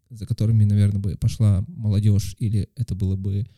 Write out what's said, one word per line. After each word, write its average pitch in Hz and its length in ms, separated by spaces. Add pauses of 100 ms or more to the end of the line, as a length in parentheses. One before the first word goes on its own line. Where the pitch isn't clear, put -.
(100)
за 110 160
которыми, 110 380
наверное, 101 360
бы 98 160
пошла 101 520
молодёжь, 104 680
или 104 380
это 113 180
было 95 220
бы, 98 300 (120)